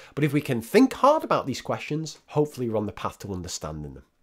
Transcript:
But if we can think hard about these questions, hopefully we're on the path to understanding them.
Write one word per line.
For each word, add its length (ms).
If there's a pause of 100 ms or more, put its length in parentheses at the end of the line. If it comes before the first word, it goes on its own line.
(140)
But 100
if 100
we 80
can 200
think 320
hard 300
about 240
these 140
questions, 640
hopefully 420
we're 80
on 80
the 60
path 280
to 140
understanding 640
them. 80 (200)